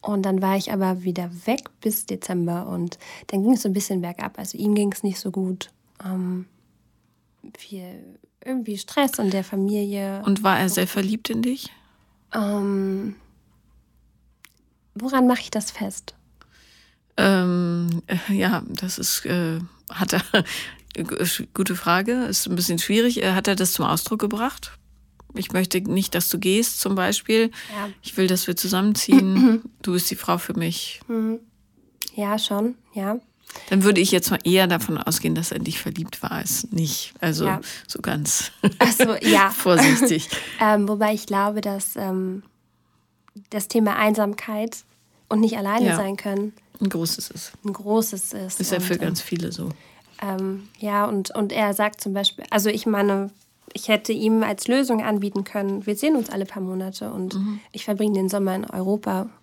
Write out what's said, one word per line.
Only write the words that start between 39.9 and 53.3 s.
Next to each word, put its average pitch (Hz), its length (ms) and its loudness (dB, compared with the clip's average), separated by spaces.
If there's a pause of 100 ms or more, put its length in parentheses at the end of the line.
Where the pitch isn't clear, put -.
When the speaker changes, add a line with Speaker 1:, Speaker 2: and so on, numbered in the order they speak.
Speaker 1:
<laughs> - 280 -10
Ähm, 208 260 6
wobei 214 260 0
ich 214 120 -6
glaube, 208 360 0
dass, 196 360 -6
ähm, 185 460 -4 (1080)
das 208 180 -6
Thema 220 300 2
Einsamkeit 214 880 0 (420)
und 214 140 2
nicht 226 160 2
alleine 208 300 2
Speaker 2:
Ja. 165 100 2
Speaker 1:
sein 196 180 -2
können 202 380 -4 (260)
Speaker 2:
Ein 196 100 2
großes - 420 -4
ist. - 200 -14 (140)
Speaker 1:
ein 202 80 -4
großes 208 600 0
ist. 190 280 -8
Speaker 2:
Ist 185 100 -2
ja 185 60 2
Speaker 1:
Und, 180 80 0
Speaker 2:
für 180 80 0
Speaker 1:
ähm, 175 80 0
Speaker 2:
ganz 170 200 -2
viele 175 300 -4
so. 160 180 -8 (520)
Speaker 1:
ähm, 196 480 -6 (100)
ja, 202 260 0
und, 202 300 -2
und 208 160 0
er 208 220 0
sagt 208 260 0
zum 196 140 -6
Beispiel, - 360 0
also 208 200 2
ich 214 160 -2
meine, 202 460 2 (420)